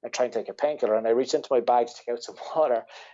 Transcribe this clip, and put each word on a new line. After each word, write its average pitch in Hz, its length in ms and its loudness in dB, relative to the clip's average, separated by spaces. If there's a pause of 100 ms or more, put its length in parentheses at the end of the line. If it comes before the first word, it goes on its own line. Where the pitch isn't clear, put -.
I 123 40 -8
try 127 160 0
and 113 80 -6
take 113 160 -4
a - 40 -10
painkiller, 131 420 0
and 110 120 0
I 113 40 4
reach 131 220 2
into 147 180 -2
my 127 80 4
bag 120 280 2
to - 60 -14
take - 200 -8
out 120 100 -6
some 101 120 -14 (100)
<laughs> - 100 -10
water, 127 300 2 (280)